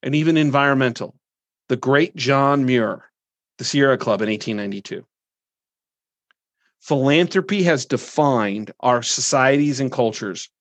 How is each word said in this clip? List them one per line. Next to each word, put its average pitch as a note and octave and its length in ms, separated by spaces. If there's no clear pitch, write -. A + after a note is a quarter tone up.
And C#3+ 120
even D#3 200
environmental, C#3 800
the B2+ 80
great C#3 400
John C#3 480
Muir, A#2 440
the B2+ 60
Sierra C3+ 340
Club A2 240
in G#2+ 60
eighteen G#2+ 300
ninety-two. G2+ 480
Philanthropy F3 840
has D#3 220
defined A2 840
our B2 200
societies C3+ 800
and C3 140
cultures A2 560